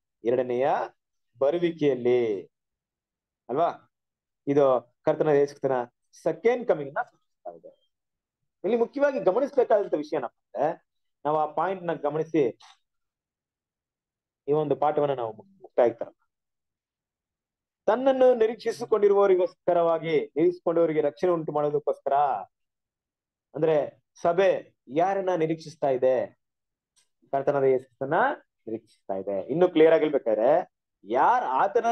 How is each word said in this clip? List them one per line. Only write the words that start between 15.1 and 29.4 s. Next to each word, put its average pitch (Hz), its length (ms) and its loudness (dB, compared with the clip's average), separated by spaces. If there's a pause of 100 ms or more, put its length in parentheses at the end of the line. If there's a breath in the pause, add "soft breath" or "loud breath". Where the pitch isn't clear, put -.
ನಾವು 117 180 -8
ಮುಕ್-, - 300 -20
ಮುಕ್ತಾಯ 120 280 2
ತರೋಣ. - 240 -10 (1700)
ತನ್ನನ್ನು 254 480 4
ನಿರೀಕ್ಷಿಸಿಕೊಂಡಿರುವವರಿಗೋಸ್ಕರವಾಗಿ, 196 1800 0
ನಿರೀಕ್ಷಿಸಿಕೊಂಡವರಿಗೆ 160 920 0
ರಕ್ಷಣೆ 147 300 0
ಉಂಟು 160 220 -2
ಮಾಡೋದಕ್ಕೋಸ್ಕರ 147 600 -2 (1400)
ಅಂದ್ರೆ 151 480 -2 (200)
ಸಭೆ 170 520 0 (140)
ಯಾರನ್ನ 185 480 -2
ನಿರೀಕ್ಷಿಸ್ತಾ 156 520 -4
ಇದೆ? 127 500 0 (920)
ಕರ್ತನಾದ 139 300 -2
ಯೇಸು 131 220 2
ಕ್ರಿಸ್ತನ 135 300 -8 (520)
ನಿರೀಕ್ಷಿಸ್ತಾ - 480 -12
ಇದೆ. 95 380 -8